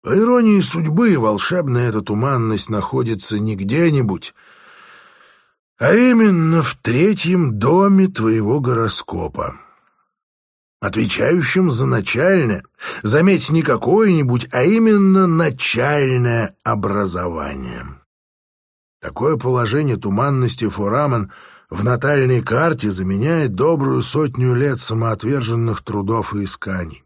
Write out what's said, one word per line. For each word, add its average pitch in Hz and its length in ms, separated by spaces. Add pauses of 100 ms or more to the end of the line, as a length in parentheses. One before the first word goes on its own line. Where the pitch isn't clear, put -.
По - 140
иронии 226 440
судьбы, 165 580
волшебная 123 720
эта 107 100
туманность 110 720
находится 110 680
не 107 160
где-нибудь, 120 760 (1500)
а 147 160
именно 202 680
в - 140
третьем 165 840
доме 190 480
твоего 113 540
гороскопа, 110 960 (1200)
отвечающем 143 920
за 123 140
начальное, 131 760 (400)
заметь, 156 480
не 160 120
какое-нибудь, 143 920
а 123 100
именно 196 640
начальное 131 1400
образование. 87 1200 (1160)
Такое 127 360
положение 123 600
туманности 117 720
Форамен 110 640 (360)
в 92 140
натальной 127 600
карте 123 500
заменяет 101 640
добрую 135 460
сотню 127 520
лет 127 240
самоотверженных 113 1040
трудов 104 540
и 101 80
исканий. 92 600